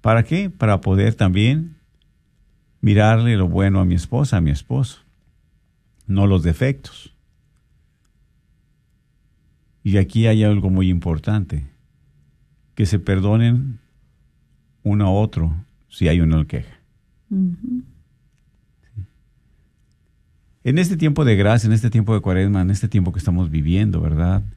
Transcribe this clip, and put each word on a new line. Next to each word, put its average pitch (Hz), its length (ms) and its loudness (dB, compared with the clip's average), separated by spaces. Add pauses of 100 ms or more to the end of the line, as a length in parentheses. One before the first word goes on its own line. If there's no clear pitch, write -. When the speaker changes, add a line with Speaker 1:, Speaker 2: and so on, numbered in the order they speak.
Speaker 1:
¿Para 113 220 2
qué? 190 260 -4
Para 104 320 -2
poder 101 340 0
también 117 600 0 (1040)
mirarle 113 580 4
lo 92 120 0
bueno 95 300 2
a 92 60 2
mi 87 100 0
esposa, 113 420 -2
a 85 40 2
mi 76 100 0
esposo, - 480 -6 (1080)
no 101 200 2
los 92 160 2
defectos. 127 720 -4 (2750)
Y 101 140 2
aquí 110 300 2
hay 110 160 2
algo 101 260 2
muy 92 200 2
importante, 85 760 -4 (1080)
que 107 100 0
se 98 140 0
perdonen 113 800 0 (1040)
uno 104 240 0
a - 40 2
otro 82 440 0 (320)
si - 200 -2
hay 85 140 2
una 78 240 2
queja. - 320 -12 (540)
Speaker 2:
Ujú. 190 520 -4 (2750)
Speaker 1:
En 135 160 0
este 180 180 0
tiempo 156 280 0
de 113 100 4
gracia, 104 320 2
en 110 60 2
este 113 180 0
tiempo 110 240 0
de 98 60 0
Cuaresma, 95 400 0
en 92 100 0
este 101 160 -2
tiempo 90 260 0
que 92 60 -6
estamos 87 320 -2
viviendo, 85 500 0
¿verdad? 85 420 0 (140)